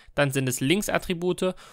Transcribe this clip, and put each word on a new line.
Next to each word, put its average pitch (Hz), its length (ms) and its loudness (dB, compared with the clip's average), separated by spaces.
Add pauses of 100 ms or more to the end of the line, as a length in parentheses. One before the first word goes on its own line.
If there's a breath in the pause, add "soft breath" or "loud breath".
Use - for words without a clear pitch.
(140 soft breath)
dann 143 160 2
sind 135 180 0
es 123 120 -2
Linksattribute, 180 920 0 (200 soft breath)